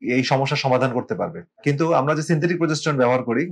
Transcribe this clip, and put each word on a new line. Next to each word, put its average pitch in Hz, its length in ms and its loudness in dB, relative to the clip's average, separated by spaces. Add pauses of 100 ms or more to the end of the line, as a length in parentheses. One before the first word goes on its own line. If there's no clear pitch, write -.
এই 127 220 0
সমস্যার 135 340 0
সমাধান 127 360 0
করতে 117 220 -4
পারবে। 87 260 -6 (220)
কিন্তু 151 300 2
আমরা 143 220 2
যে 156 60 -2
সিনথেটিক 165 360 0
প্রজেস্টেরন 156 400 0
ব্যবহার 127 260 2
করি 127 280 -2